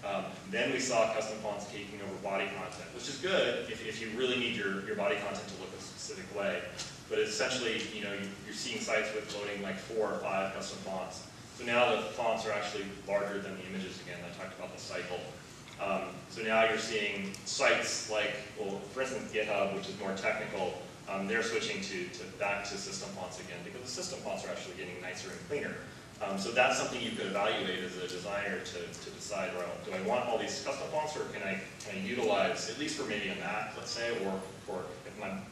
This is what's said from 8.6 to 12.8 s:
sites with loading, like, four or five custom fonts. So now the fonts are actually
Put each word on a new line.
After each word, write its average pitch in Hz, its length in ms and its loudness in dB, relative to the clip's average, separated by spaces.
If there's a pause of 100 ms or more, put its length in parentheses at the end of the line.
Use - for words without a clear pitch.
sites 107 360 2
with 104 200 -4
loading, 101 280 -2
like, 95 160 -2
four 107 320 2
or 98 80 0
five 95 340 2
custom 95 320 -4
fonts. 95 400 -4 (320)
So 120 80 -6
now 120 300 8
the 113 60 4 (120)
fonts - 320 4
are 107 60 2
actually 101 320 0 (240)